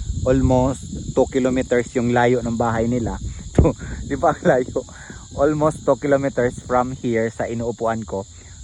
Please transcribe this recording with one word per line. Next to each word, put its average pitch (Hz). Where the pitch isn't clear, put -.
almost 127
two 131
kilometers 127
yung 120
layo 120
ng 117
bahay 117
nila. 110
<laughs> -
Two, 156
di 139
ba 151
ang -
layo? 131
Almost 151
two 139
kilometers 135
from 123
here 117
sa 110
inuupuan 113
ko 98